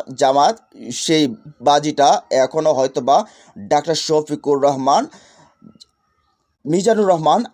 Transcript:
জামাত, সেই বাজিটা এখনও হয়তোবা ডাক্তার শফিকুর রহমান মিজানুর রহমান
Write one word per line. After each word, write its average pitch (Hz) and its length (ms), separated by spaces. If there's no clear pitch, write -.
জামাত, 143 420
সেই 151 420
বাজিটা 147 680
এখনও 156 420
হয়তোবা 135 520
ডাক্তার 147 360
শফিকুর 151 680
রহমান 139 440
মিজানুর 202 400
রহমান 170 480